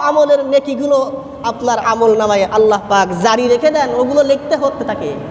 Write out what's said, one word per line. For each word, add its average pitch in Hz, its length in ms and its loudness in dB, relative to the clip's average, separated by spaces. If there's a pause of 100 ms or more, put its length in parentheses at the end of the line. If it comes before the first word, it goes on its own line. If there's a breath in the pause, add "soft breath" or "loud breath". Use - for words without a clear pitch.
আমলের 294 460 2
নেকিগুলো 269 640 0 (320)
আপনার 233 340 -2
আমল 226 380 2
নামায় 208 360 2
আল্লাহ 214 360 2
পাক 196 200 2 (140)
জারি 233 260 2
রেখে 240 220 2
দেন, 294 180 0 (100)
ওগুলো 269 240 2
লিখতে 277 340 0
হতে 269 280 -2
থাকে, 175 280 -6 (180)